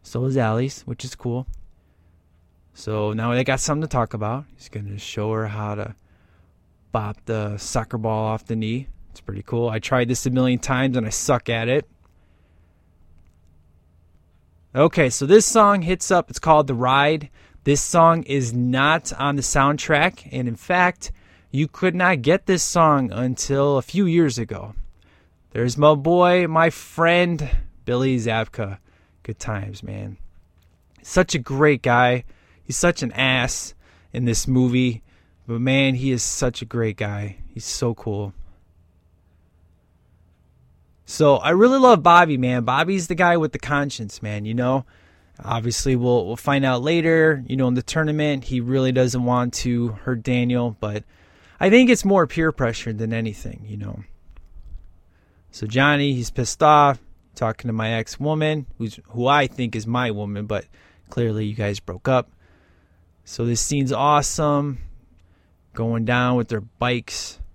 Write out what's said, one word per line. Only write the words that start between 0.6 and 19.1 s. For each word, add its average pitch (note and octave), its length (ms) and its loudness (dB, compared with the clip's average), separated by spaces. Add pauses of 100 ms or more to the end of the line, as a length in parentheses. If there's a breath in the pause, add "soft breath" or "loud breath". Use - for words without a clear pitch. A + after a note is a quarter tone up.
which - 240 -12
is B2+ 100 -14
cool. B2 320 -6 (1300)
So G#2+ 400 -4
now A#2 200 -2
they B2+ 120 0
got C3+ 160 0
something D3+ 220 -2
to D#3 40 -6
talk A#2+ 260 -2
about. A2+ 300 -6 (140)
He's - 100 -20
gonna G2+ 300 -12
show G#2+ 340 -6
her A2 160 -4
how G#2+ 280 -8
to G#2 200 -10 (960)
bop G#2 340 -4
the G#2+ 320 -4
soccer A2+ 400 -6
ball A2 280 -2
off A2 200 -4
the A2+ 120 -4
knee. A2+ 300 -4 (240)
It's - 100 -20
pretty G2+ 220 -10
cool. A#2 260 -2
I A2 100 -4
tried B2 300 0
this B2 160 -2
a B2+ 60 0
million B2+ 280 2
times C3 380 0
and A2+ 80 -2
I A2 60 -6
suck - 360 -2
at A#2 220 -2
it. D3 180 0 (3000)
Okay, D3+ 340 4
so C#3 160 -4
this G#3 200 8
song G3+ 380 4
hits F3+ 280 -2
up. F3 180 2
It's - 100 -12
called D3+ 280 6
The C3+ 60 -2
Ride. C#3 560 2 (340 soft breath)
This C#3 160 2
song E3 440 4
is C3 280 -2
not C3 640 0